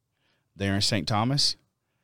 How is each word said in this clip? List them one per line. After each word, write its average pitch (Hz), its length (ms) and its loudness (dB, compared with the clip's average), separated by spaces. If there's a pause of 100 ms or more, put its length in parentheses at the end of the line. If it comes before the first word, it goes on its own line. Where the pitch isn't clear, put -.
(560)
there 98 180 0
in 98 60 0
Saint 98 260 0
Thomas, 120 500 0 (480)